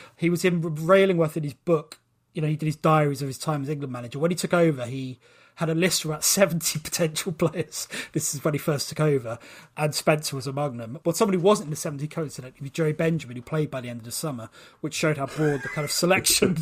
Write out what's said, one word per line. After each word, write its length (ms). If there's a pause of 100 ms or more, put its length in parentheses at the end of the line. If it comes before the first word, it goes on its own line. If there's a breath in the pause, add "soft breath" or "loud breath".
(160 loud breath)
He 140
was 160
in 160
Railingworth 760
in 60
his 100
book, 460 (340)
you 80
know, 80
he 80
did 100
his 100
diaries 440
of 80
his 100
time 240
as 60
England 240
manager. 260
When 120
he 60
took 180
over, 320
he 320 (380 soft breath)
had 120
a 60
list 300
of 60
about 140
<laughs> 0
seventy 540
potential 540
players. 540 (260 loud breath)
This 220
is 80
when 120
he 40
first 300
took 120
over, 380 (380 loud breath)
and 180
Spencer 420
was 100
among 320
them. 260
Well, 100
somebody 240
who 60
wasn't 220
in 40
the 60
seventy 300
coincidentally 560
was 80
Joey 220
Benjamin, 440
who 60
played 280
by 120
the 80
end 100
of 60
the 60
summer, 360 (320 loud breath)
which 140
showed 240
how 80
broad 360
the 60
kind 160
of 60
selection 720